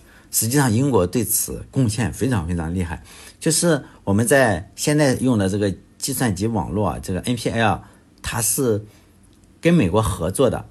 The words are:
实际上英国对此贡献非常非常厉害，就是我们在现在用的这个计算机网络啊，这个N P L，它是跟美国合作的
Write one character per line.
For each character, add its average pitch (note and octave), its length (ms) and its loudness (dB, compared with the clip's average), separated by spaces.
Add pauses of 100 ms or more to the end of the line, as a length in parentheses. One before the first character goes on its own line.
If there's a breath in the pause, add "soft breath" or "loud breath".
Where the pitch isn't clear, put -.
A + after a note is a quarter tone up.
(320 loud breath)
实 - 160 0
际 B2 80 0
上 C3+ 160 4
英 C3 180 2
国 G2 160 4
对 B2+ 160 -2
此 - 480 -4
贡 C3 180 2
献 G#2 240 -2
非 - 160 -2
常 F2 200 -2
非 F2+ 80 -2
常 E2 180 -4
厉 F#2 80 -2
害， E2 220 -8 (340 loud breath)
就 D#3+ 140 -2
是 D#3+ 320 0 (180 loud breath)
我 G2+ 100 -2
们 A2 140 2
在 A#2 480 2
现 D3 240 0
在 C#3 160 4
用 B2 240 0
的 F#2+ 100 2
这 G2 80 -2
个 G2+ 160 0 (240)
计 - 160 -8
算 B2 220 -2
机 G2 140 -2
网 F#2+ 240 -4
络 G2+ 160 0
啊， B1+ 120 -4
这 F#2+ 120 -8
个 F2+ 80 -2
N B2 160 -2
P A#2 140 -4
L， A2+ 340 0 (360 loud breath)
它 A2 220 -6
是 A2 420 0 (760 loud breath)
跟 E3 120 4
美 D3 160 4
国 G#2 140 2
合 E2 300 -2
作 B2+ 180 2
的 - 200 -6